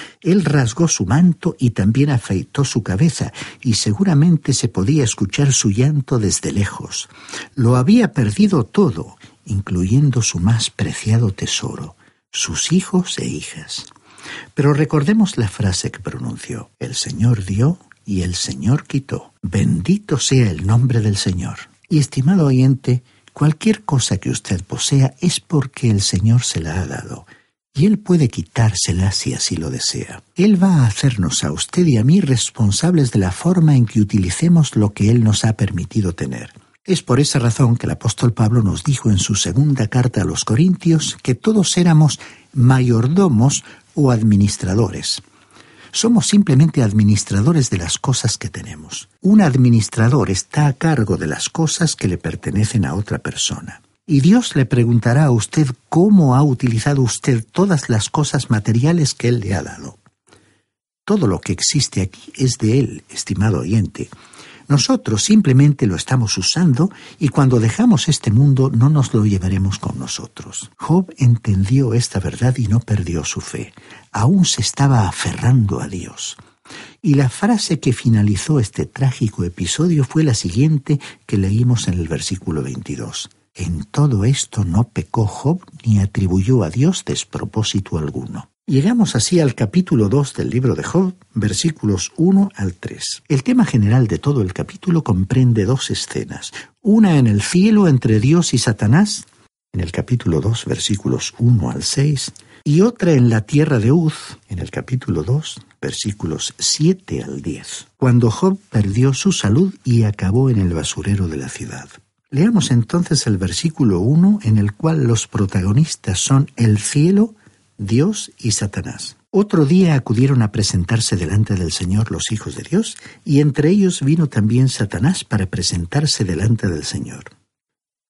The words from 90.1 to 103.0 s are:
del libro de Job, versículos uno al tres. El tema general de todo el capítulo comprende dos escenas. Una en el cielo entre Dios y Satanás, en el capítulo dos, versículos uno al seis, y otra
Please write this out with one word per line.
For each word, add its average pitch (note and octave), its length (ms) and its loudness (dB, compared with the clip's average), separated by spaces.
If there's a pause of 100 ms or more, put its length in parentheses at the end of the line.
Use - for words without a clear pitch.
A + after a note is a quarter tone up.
del - 160 -6
libro B2 260 0
de D2 80 -6
Job, F3+ 300 -2 (220)
versículos G#2 800 -2
uno F#3+ 380 2
al F#2+ 180 -6
tres. - 560 -12
El C3+ 140 0
tema B3 240 2
general A#2 400 2
de F2 100 -2
todo C#3 240 -2
el F2+ 140 -4
capítulo - 500 -2
comprende A2+ 640 2
dos C3 240 -2
escenas. - 600 -8 (300)
Una G3+ 380 4
en B2+ 80 4
el G#2 160 2
cielo G3+ 460 4
entre A#2 320 2
Dios D#3+ 340 2
y B2 40 2
Satanás, A#2+ 680 0 (480)
en F#2+ 60 -4
el E2+ 120 -6
capítulo E2+ 480 -2
dos, A2+ 240 -4
versículos - 720 -4
uno A#2+ 320 2
al - 120 -8
seis, C#3+ 500 -4 (320)
y D3+ 160 2
otra G3+ 320 0